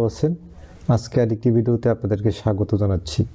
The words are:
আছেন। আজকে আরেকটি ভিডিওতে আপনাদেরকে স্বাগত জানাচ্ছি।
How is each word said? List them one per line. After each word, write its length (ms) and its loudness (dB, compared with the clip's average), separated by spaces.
আছেন। 220 -2
আজকে 280 -6
আরেকটি 340 0
ভিডিওতে 380 2
আপনাদেরকে 340 -2
স্বাগত 320 0
জানাচ্ছি। 400 -2